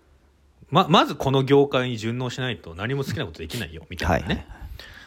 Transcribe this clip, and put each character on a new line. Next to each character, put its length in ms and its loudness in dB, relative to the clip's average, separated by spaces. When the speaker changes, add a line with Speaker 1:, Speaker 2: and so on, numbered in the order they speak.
Speaker 1:
ま、 180 4
ま 180 6
ず 80 -6
こ 160 0
の 140 4
業 220 6
界 220 0
に 80 -6
順 240 -4
応 80 -4
し 120 -8
な 100 -4
い 80 -8
と 160 -16
何 200 -4
も 80 -4
好 100 -6
き 60 -6
な 60 -4
こ 80 -10
と 60 -18
で 100 -10
き 100 -6
な 60 -4
い 100 -14
よ、 140 -16
み 80 -12
た 80 -4
い 40 0
な 80 4
ね。 60 0
Speaker 2:
は 20 -8
い 40 -10
は 60 0
い 20 -4
は 60 -8
い。 40 -18